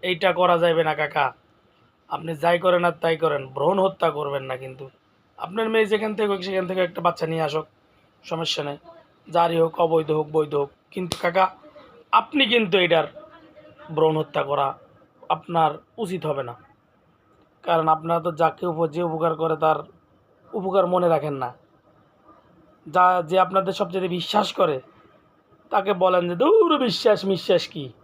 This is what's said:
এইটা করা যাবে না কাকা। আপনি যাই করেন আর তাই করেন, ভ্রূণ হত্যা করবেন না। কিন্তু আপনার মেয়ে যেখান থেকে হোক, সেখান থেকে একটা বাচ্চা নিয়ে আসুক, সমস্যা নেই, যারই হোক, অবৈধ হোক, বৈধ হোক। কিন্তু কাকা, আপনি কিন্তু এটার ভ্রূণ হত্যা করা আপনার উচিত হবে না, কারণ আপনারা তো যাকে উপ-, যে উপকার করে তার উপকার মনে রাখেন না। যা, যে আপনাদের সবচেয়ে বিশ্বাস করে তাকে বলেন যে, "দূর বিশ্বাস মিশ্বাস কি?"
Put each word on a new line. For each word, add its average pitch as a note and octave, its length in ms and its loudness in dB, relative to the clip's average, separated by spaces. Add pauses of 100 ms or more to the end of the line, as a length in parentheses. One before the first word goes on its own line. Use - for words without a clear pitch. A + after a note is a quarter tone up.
এইটা F#3 300 0
করা F3+ 240 4
যাবে E3 260 2
না D#3 120 0
কাকা। D3 300 0 (840)
আপনি D#3+ 220 -8 (120)
যাই F3 160 4
করেন F3+ 260 2
আর E3+ 180 0
তাই E3 200 2
করেন, D3 180 0 (140)
ভ্রূণ D#3+ 300 2
হত্যা F#3 320 0
করবেন C#3 320 -6
না। C3 80 -6
কিন্তু C3 280 -14 (520)
আপনার G#3+ 320 -6
মেয়ে A3 220 2
যেখান G#3+ 260 0
থেকে G#3+ 140 -2
হোক, G3 160 -4
সেখান F#3 200 -2
থেকে F#3 200 -2
একটা F3 140 -10
বাচ্চা E3+ 260 -2
নিয়ে D#3+ 200 -2
আসুক, D#3 180 -4 (580)
সমস্যা - 400 -6
নেই, C#3+ 140 -8 (500)
যারই E3+ 340 0
হোক, E3 180 2
অবৈধ D#3+ 320 2
হোক, D3+ 240 -2
বৈধ D3+ 200 0
হোক। C#3+ 140 -2 (220)
কিন্তু F3+ 300 -8
কাকা, F#3 240 2 (680)
আপনি A#3 300 2 (100)
কিন্তু G#3+ 220 0 (100)
এটার D#3+ 220 2 (880)
ভ্রূণ D#3 260 4
হত্যা D3 220 -4
করা C#3 240 0 (680)
আপনার E3 360 0 (260)
উচিত F#3 320 -6
হবে C#3 200 -4
না, A#2 40 -14 (1120)
কারণ E3 220 2 (100)
আপনারা E3 300 0
তো F3 60 -2 (100)
যাকে D#3+ 300 0
উপ-, D#3+ 240 -2
যে F3 80 -2
উপকার D#3+ 320 0
করে D#3+ 280 -2
তার D#3 160 4 (720)
উপকার F#3+ 340 0
মনে F3+ 260 2
রাখেন D3 300 -2
না। B2 60 -6 (1400)
যা, F3+ 200 2 (240)
যে F3+ 60 0 (100)
আপনাদের F#3+ 280 -2
সবচেয়ে F#3 440 -4
বিশ্বাস G3+ 300 0 (120)
করে D#3+ 160 2 (960)
তাকে G3 220 0
বলেন F3+ 360 2
যে, F3 60 -4
"দূর E4+ 360 4 (140)
বিশ্বাস G#3 400 2
মিশ্বাস F#3 380 2 (100)
কি?" C#3+ 120 -10 (180)